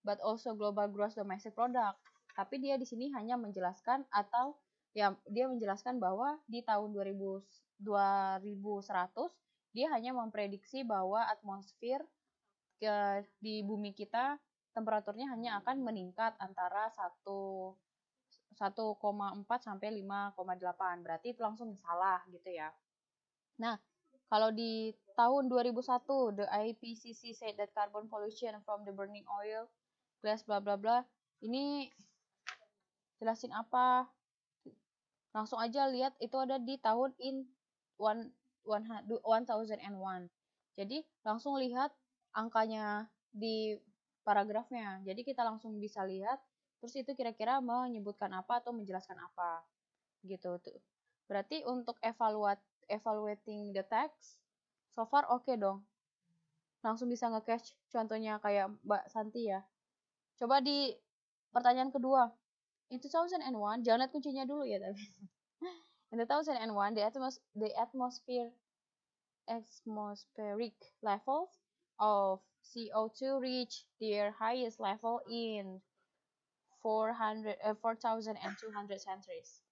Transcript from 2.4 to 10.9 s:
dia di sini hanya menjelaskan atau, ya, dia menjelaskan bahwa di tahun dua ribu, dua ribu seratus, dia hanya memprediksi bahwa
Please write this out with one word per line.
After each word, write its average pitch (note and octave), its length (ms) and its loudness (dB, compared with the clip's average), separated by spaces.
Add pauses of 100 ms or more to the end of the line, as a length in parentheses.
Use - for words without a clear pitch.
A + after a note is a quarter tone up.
dia C4+ 240 2
di B3 80 -6
sini B3+ 240 -4
hanya A#3+ 240 -2
menjelaskan G3+ 720 0
atau, A#3+ 480 2 (400)
ya, G3+ 160 4 (160)
dia A#3 160 2
menjelaskan A#3+ 560 -2
bahwa A#3+ 480 0
di A#3 160 -6
tahun G#3+ 240 2
dua G3+ 160 -2
ribu, G3 400 -4 (320)
dua G3 640 4
ribu G3+ 400 -4
seratus, G3+ 480 0 (480)
dia D4+ 160 2
hanya A#3+ 240 0
memprediksi G#3+ 640 -4
bahwa G#3 480 2